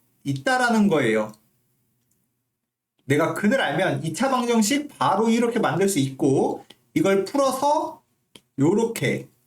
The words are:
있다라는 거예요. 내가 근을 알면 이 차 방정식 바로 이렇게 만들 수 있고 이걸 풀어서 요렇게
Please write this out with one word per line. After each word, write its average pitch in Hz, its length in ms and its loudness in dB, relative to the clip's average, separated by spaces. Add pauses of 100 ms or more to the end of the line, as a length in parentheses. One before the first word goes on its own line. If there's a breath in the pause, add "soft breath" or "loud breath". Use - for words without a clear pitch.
(240)
있다라는 226 680 0
거예요. 110 420 0 (1700)
내가 151 280 0
근을 247 280 0
알면 147 420 -2
이 165 100 -6
차 269 160 -2
방정식 240 680 0
바로 196 320 0
이렇게 233 300 0
만들 175 300 0
수 151 100 -2
있고 135 680 0 (280)
이걸 196 320 2
풀어서 285 760 0 (560)
요렇게 156 720 0 (180)